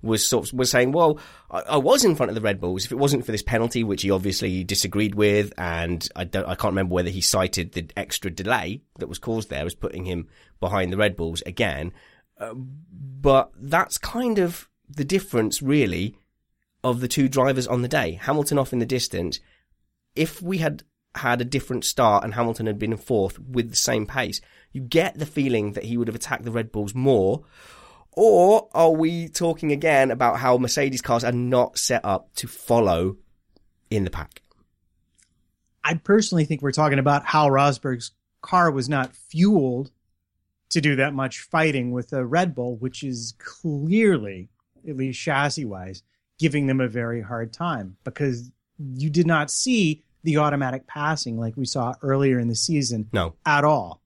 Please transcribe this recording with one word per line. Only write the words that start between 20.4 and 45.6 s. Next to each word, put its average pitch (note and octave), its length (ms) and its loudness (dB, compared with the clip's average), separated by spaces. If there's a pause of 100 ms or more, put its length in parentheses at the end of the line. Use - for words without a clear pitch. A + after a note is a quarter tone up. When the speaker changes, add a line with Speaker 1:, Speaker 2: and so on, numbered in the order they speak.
Speaker 1:
we F#3 180 -4
had D3+ 260 -4 (320)
had B2 240 0
a A#2+ 40 0
different B2+ 400 -4
start A2 400 2
and G#2+ 100 -6
Hamilton A2+ 320 -2
had G#2 120 -2
been A2 140 -2
in G#2+ 60 -4
fourth G2+ 400 0
with B2 320 -4
the - 60 -4
same A2+ 280 0
pace, A2+ 360 -6 (320)
you C#3 80 -8
get D#3+ 360 0
the D3 100 -6
feeling A#2 480 -2
that G#2 100 -8
he A#2 120 -4
would A#2 120 0
have A2+ 80 -6
attacked - 260 -6
the A#2 80 -8
Red A2+ 220 -4
Bulls G#2 200 -6
more. B2+ 520 2 (680)
Or G3+ 640 6
are E3 160 6
we E3 380 0
talking D#3+ 420 -2
again C#3+ 400 4
about A#2 300 2
how B2+ 180 4
Mercedes C3 420 0
cars A#2 220 0
are A#2+ 80 0
not B2 480 0
set - 260 -2
up G2 300 -4
to - 140 -8
follow F#2+ 680 2 (760)
in G#2+ 120 0
the F#2 80 -2
pack? - 320 -12 (1400)
Speaker 2:
I D#3 120 0
personally F#3+ 500 4
think D3 180 -4
we're C#3 100 0
talking D3 260 4
about C#3+ 280 4
how D3+ 220 6
Rosberg's C3+ 640 2 (300)
car F3 280 4
was C3 180 -2
not C#3 260 -2
fueled D3 760 2 (800)
to E3+ 100 2
do C#3+ 160 2
that C#3 180 0
much C3+ 260 -4
fighting C#3 520 0
with B2 180 -6
the C3 140 -2
Red D#3+ 300 0
Bull, B2 220 -6
which B2 260 -8
is A#2 360 -8
clearly, D3 1120 0 (400)
at C#3+ 80 -8
least C3 240 -6
chassis-wise, A#2+ 840 -4 (360)